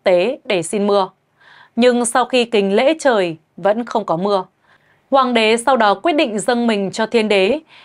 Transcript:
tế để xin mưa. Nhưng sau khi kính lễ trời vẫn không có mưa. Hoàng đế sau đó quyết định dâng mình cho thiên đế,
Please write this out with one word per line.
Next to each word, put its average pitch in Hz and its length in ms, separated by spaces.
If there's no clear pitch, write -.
tế 202 420
để 185 180
xin 202 240
mưa. 202 220
Nhưng 240 280
sau 247 200
khi 247 200
kính 202 320
lễ 269 240
trời 190 360
vẫn 208 280
không 220 200
có 165 120
mưa. 190 280
Hoàng 254 240
đế 226 220
sau 262 200
đó 208 180
quyết 320 180
định 262 260
dâng 240 280
mình 202 240
cho 220 160
thiên 220 220
đế, 208 320